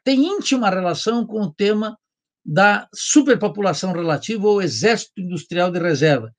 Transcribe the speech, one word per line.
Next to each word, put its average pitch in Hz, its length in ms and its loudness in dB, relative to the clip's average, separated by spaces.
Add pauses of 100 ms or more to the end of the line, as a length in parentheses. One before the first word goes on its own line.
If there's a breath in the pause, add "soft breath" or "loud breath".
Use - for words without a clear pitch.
tem 269 200 2
íntima 277 460 0
relação 185 560 -2
com 214 160 -6
o 175 100 -4
tema 214 460 -2 (480)
da 202 480 2
superpopulação 196 960 0
relativa 170 560 -2
ou 208 140 2
exército 175 580 -2
industrial 180 520 -2
de 175 80 -2
reserva. 143 600 2